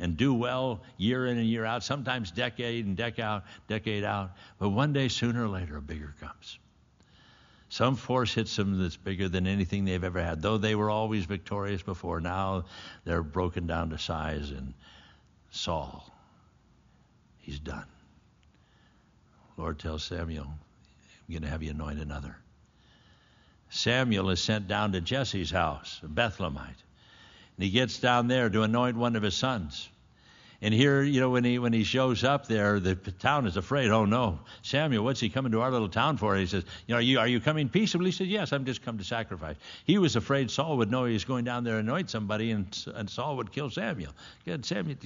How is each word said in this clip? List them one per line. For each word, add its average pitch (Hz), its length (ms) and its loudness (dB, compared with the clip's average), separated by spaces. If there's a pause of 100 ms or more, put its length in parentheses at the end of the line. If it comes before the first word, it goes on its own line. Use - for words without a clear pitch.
and 85 160 0
do 131 180 4
well 123 480 -2 (140)
year 127 280 2
in 123 140 2
and 113 80 2
year 113 180 2
out, 113 200 -2
sometimes 127 480 -4
decade 117 520 -2
and 98 120 -2
dec-, 117 240 -2
out, 107 240 -2 (240)
decade 107 340 -2
out. 101 300 -2 (260)
But 101 120 2
one 135 220 2
day, 135 140 2
sooner 120 380 0
or 110 40 0
later, 92 280 -6
a 73 40 -8
bigger 76 380 -10
comes. - 400 -14 (1080)
Some 127 260 2
force 123 400 0
hits 107 220 -2
them 98 260 2
that's 87 140 -2
bigger 95 320 -4
than 90 180 0
anything 98 380 0
they've 92 180 0
ever 90 180 -2
had. 85 220 -2
Though 107 160 2
they 107 160 0
were 104 160 2
always 107 340 0
victorious 101 580 -4
before, 85 380 -4
now 92 440 -2 (400)
they're 85 180 0
broken 85 460 -2
down 82 220 -2
to 78 80 -6
size. 78 520 -4
And 67 240 -10 (760)
Saul, 71 600 -8 (1200)
he's 71 240 -12
done. 71 260 -10 (1700)
Lord 80 220 -4
tells 78 240 -6
Samuel, 82 440 -6 (840)
"I'm 85 60 -8
gonna 78 120 -6
have 78 160 -4
you 80 80 -6
anoint 76 300 -6
another." 73 360 -8 (1300)
Samuel 117 600 2
is 87 100 2
sent 107 260 0
down 101 260 0
to 92 80 0
Jesse's 104 500 -2
house, 80 520 -2
a 78 60 -12
Bethlehemite. 76 760 -4 (720)
And 92 80 -2
he 98 60 2
gets 120 280 2
down 123 300 4
there 123 200 4
to 107 140 4
anoint 117 340 2
one 117 200 2
of 104 60 -2
his 101 140 0
sons. 110 520 -4 (720)
And 107 140 2
here, 139 280 6
you 139 180 4
know, 127 100 4
when 123 140 4
he, 123 160 4
when 120 120 2
he 113 120 4
shows 127 400 2
up 139 240 2
there, 104 320 4
the 92 160 2
p-, 90 160 -8
town 135 340 2
is 90 100 -2
afraid. 123 340 2
"Oh, 110 160 6
no, 104 340 2 (220)
Samuel, 135 420 2
what's 131 160 0
he 117 80 2
coming 131 240 0
to 110 80 4
our 127 100 2
little 117 180 2
town 127 280 2
for?" 104 180 2
He 95 120 2
says, 92 180 -2 (240)
"You 120 60 2
know, 120 40 4
are 117 40 2
you, 127 180 4
are 113 80 4
you 123 100 4
coming 147 300 2
peaceably?" 185 420 2
He 175 60 -2
said, 190 100 -2
"Yes, 190 260 -2
I'm 139 120 0
just 123 180 -4
come 113 160 -6
to 98 60 -8
sacrifice." 92 500 -6 (300)
He 190 140 6
was 156 180 4
afraid 127 340 2
Saul 147 280 0
would 110 120 4
know 127 140 2
he 120 80 2
was 110 120 0
going 123 200 -2
down 120 180 -2
there 113 160 0
and 107 100 0
anoint 165 220 -2
somebody, 107 400 -2
and, 101 260 -2 (200)
and 107 120 -6
Saul 135 280 -4
would - 160 -6
kill 139 180 -4
Samuel. 98 420 -6 (340)
God, 170 200 -6
Samuel, 170 400 -4